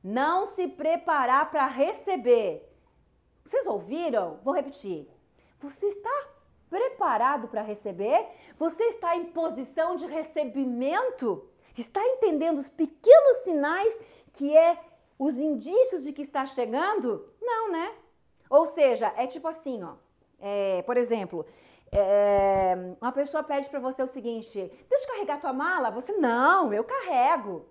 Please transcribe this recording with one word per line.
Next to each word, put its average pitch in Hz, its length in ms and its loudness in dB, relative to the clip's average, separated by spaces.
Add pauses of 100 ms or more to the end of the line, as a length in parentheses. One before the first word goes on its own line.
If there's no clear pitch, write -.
Não 285 400 0
se 370 240 -6
preparar 302 800 0
pra 285 160 0
receber. 247 1040 0 (720)
Vocês 508 240 -4
ouviram? 208 800 -4
Vou 269 80 -2
repetir. 208 560 -6 (520)
Você 285 260 -8
está 427 400 -4 (420)
preparado 277 800 -2
pra 214 140 -6
receber? 214 680 -2 (300)
Você 330 260 -4
está 359 320 -2
em 339 100 -6
posição 330 720 -4
de 339 100 -8
recebimento? 294 1400 -4 (280)
Está 381 300 -4
entendendo 330 520 0
os 277 100 -10
pequenos 508 720 8
sinais 359 600 -2 (360)
que 285 200 -4
é 330 240 8 (400)
os 269 200 -2
indícios 302 680 0
de 294 80 -10
que 285 80 -12
está 277 240 -6
chegando? 262 840 -4 (100)
Não, 440 320 -4
né? 339 220 -6 (560)
Ou 311 160 6
seja, 247 500 2
é 247 100 -2
tipo 320 220 -8
assim, 285 340 -10
ó. 156 120 -14 (440)
É, 196 440 -2
por 240 160 0
exemplo, 208 480 -4 (440)
é, 196 1120 2
uma 247 120 -4
pessoa 285 300 -2
pede 277 280 -4
pra 285 100 -6
você 262 220 -4
o 262 40 -2
seguinte, 233 520 -8 (300)
"Deixa 539 160 2
eu 523 80 -8
carregar 403 280 -4
tua 285 120 -4
mala?" 285 380 -2
Você, 247 220 -8
"Não, 294 640 4
eu 220 100 0
carrego." 277 880 0